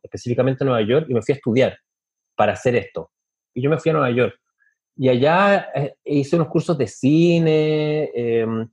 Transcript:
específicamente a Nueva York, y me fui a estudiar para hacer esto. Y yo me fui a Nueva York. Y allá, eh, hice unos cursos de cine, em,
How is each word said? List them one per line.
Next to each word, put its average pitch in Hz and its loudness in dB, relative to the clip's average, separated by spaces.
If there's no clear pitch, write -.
específicamente 123 -4
a 139 0
Nueva 117 0
York, 151 0
y 135 -2
me 113 0
fui 139 -2
a - 0
estudiar 120 0
para 104 0
hacer 120 0
esto. 82 -8
Y 127 -8
yo 139 0
me 156 0
fui 160 -2
a 160 0
Nueva 135 0
York. 120 0
Y 131 0
allá, 170 2
eh, 139 -6
hice 147 -2
unos 165 0
cursos 143 -2
de 131 0
cine, 156 2
em, 113 -2